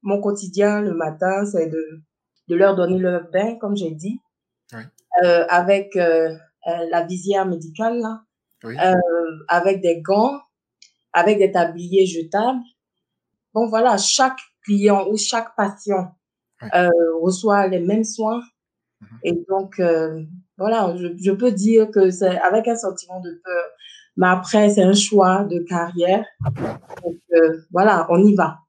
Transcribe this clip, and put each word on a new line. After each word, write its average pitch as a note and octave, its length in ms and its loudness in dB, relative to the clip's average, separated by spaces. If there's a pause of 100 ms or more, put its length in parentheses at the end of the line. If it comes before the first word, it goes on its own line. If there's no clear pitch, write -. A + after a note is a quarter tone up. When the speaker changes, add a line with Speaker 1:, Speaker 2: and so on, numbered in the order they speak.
Speaker 1:
Mon G3+ 180 -2
quotidien G3+ 600 -2
le G3 120 -4
matin, F3 520 -2
c'est F3+ 240 -2
de, D#3+ 320 -10 (480)
de E3+ 60 0
leur G3 200 4
donner F#3 240 0
leur F3+ 320 -2
bain, G#3 280 -2
comme G3+ 160 -4
j'ai F3+ 160 -6
dit, F#3 280 -12 (540)
Speaker 2:
Oui. A#2 60 -16 (440)
Speaker 1:
euh, F3 260 4
avec, G3 460 0
euh, E3 340 2 (380)
euh, E3+ 240 -4
la E3+ 140 0
visière F#3 400 -2
médicale, F#3 540 -6
là, A3 220 -8 (420)
Speaker 2:
Oui. A#2 200 -12
Speaker 1:
euh, F#3 120 4 (520)
avec F#3 340 0
des E3+ 200 0
gants, G#3+ 380 0 (760)
avec G#3 260 4
des F#3+ 120 4
tabliers F3 540 0
jetables. G3 540 -4 (920)
Bon, A3+ 140 -2
voilà, A3 300 2
chaque C4 400 0 (260)
client G3+ 460 2
ou G#3+ 80 -2
chaque A3+ 380 -6
patient, G3+ 560 -4 (500)
Speaker 2:
Oui. A2+ 140 -14
Speaker 1:
euh, F3+ 140 4 (320)
reçoit G3 460 0
les F#3 120 -2
mêmes F#3 240 -2
soins. A3+ 380 -4 (600)
Speaker 2:
Mhm. G#3 60 -20 (160)
Speaker 1:
Et F3 100 -2 (160)
donc, F#3+ 300 -4
euh, D#3+ 440 0 (340)
voilà, G3+ 400 -2
je, F3 100 -8 (100)
je F#3 140 -2
peux A3+ 200 0
dire G#3+ 400 4
que F#3+ 200 4
c'est F#3 280 0
avec G#3+ 280 2
un A#3 80 0
sentiment F#3 460 -10
de F3 220 -14
peur. F3 200 -4 (520)
Mais F#3 120 2
après, G3+ 420 2
c'est G#3 140 4
un F#3+ 100 6
choix G3 500 4
de F3 160 -4
carrière. F3 680 -2 (800)
Donc, E3+ 140 -8 (180)
euh, D#3+ 240 4 (120)
voilà, F#3+ 380 2
on F3+ 140 4
y G#3 120 6
va. E3 340 -2